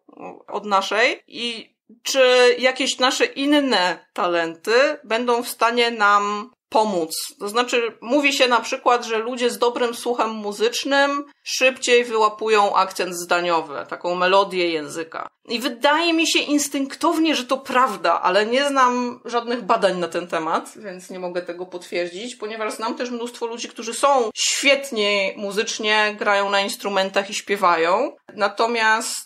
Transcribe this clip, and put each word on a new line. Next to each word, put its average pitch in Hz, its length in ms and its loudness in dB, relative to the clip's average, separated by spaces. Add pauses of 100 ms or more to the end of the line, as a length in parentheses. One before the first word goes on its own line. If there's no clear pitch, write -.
(480)
od 202 180 -8
naszej. 208 640 0
I 226 480 -10 (280)
czy 247 560 6
jakieś 254 400 0
nasze 262 260 2
inne 262 880 2
talenty 170 580 -2 (320)
będą 240 400 0
w 247 60 -10
stanie 233 420 2
nam 208 600 2 (200)
pomóc. 185 400 0 (280)
To 202 100 -8
znaczy, 240 520 -2
mówi 277 320 2
się 269 140 4
na 240 120 4
przykład, 240 460 0
że 226 120 -4
ludzie 240 320 -2
z 214 80 -6
dobrym 240 380 0
słuchem 240 340 -2
muzycznym 240 960 -2 (180)
szybciej 247 640 2
wyłapują 214 680 2
akcent 185 400 0
zdaniowy, 175 760 -2
taką 175 260 -6
melodię 185 540 2
języka. 156 580 -8 (200)
I 226 120 -6
wydaje 294 540 0
mi 320 140 2
się 330 120 0
instynktownie, 294 960 0
że 247 100 -2
to 269 120 -2
prawda, 202 640 0
ale 196 240 4
nie 262 220 2
znam 247 580 2
żadnych 240 380 -4
badań 185 360 2
na 170 80 -2
ten 170 200 -6
temat, 165 480 -4
więc 185 340 -16
nie 185 100 -12
mogę 180 220 -6
tego 175 240 -10
potwierdzić, 180 680 -8
ponieważ 214 380 -8
znam 220 220 -6
też 247 140 -6
mnóstwo 240 360 -8
ludzi, 233 240 -8
którzy 233 240 -10
są 262 420 2
świetnie 208 1040 0
muzycznie, 214 840 0
grają 202 300 2
na 202 120 2
instrumentach 196 680 -2
i 214 40 -12
śpiewają, 190 840 0 (200)
natomiast 220 800 0 (100)